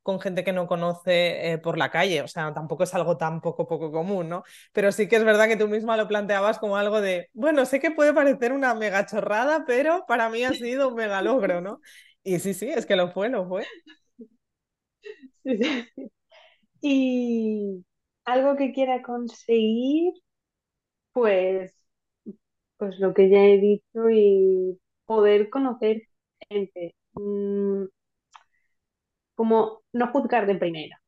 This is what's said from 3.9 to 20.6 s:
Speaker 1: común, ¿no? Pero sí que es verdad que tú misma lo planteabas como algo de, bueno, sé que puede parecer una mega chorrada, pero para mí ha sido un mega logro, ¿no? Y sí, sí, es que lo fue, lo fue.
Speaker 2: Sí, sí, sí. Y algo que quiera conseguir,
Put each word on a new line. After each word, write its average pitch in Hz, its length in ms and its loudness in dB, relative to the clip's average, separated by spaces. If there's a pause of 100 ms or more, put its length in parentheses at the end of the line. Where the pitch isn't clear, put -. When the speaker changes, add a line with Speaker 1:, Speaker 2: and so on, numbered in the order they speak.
Speaker 1:
común, 170 380 -4
¿no? 175 140 -8 (280)
Pero 202 220 2
sí 208 160 0
que 226 80 6
es 220 80 4
verdad 220 220 6
que 226 100 2
tú 214 100 0
misma 220 300 -2
lo 208 100 -2
planteabas 208 500 -2
como 202 200 -4
algo 208 240 0
de, 180 320 -4
bueno, 269 320 0
sé 277 160 -2
que 330 100 0
puede 294 220 2
parecer 277 400 2
una 262 220 0
mega 202 300 -2
chorrada, 226 600 -2
pero 294 400 0
para 233 220 0
mí 226 160 -4
ha 254 80 -2
sido 247 340 -2
un 240 80 -4
mega 208 260 -4
logro, 196 400 0
¿no? 208 200 -12 (420)
Y 185 160 -2
sí, 196 140 -6
sí, 214 160 -8
es 302 160 -4
que 202 100 2
lo 175 160 0
fue, 202 180 -4
lo 196 180 -4
fue. 185 200 -6 (1800)
Speaker 2:
Sí, 262 140 -2
sí, 233 80 0 (300)
sí. 262 160 -18 (680)
Y 233 1040 -2 (400)
algo 262 320 2
que 269 160 -2
quiera 254 300 -2
conseguir, 240 1120 0 (1000)